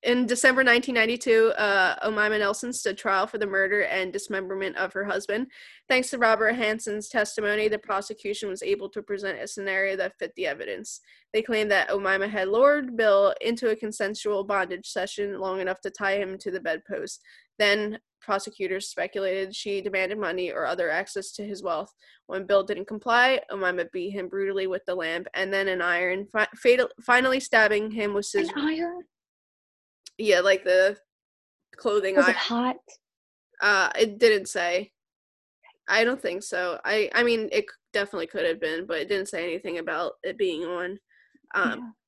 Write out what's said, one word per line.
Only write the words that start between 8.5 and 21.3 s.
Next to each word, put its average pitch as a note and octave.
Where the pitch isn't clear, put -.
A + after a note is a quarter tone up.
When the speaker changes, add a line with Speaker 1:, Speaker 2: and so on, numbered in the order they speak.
Speaker 1:
able G#3
to G#3
present G3
a -
scenario G3
that F#3
fit D#3+
the F3
evidence. G#2+
They A3
claimed G#3+
that F#3+
Omaima G3
had G3
lured B3+
Bill G3+
into A#3
a G#3+
consensual G#3
bondage F#3+
session G3
long F#3+
enough F#3
to G3+
tie G3
him F#3+
to G3
the F#3
bedpost. -
Then G#3
prosecutors G3
speculated F#3+
she G3+
demanded F#3+
money F3+
or D#3+
other E3+
access F#3+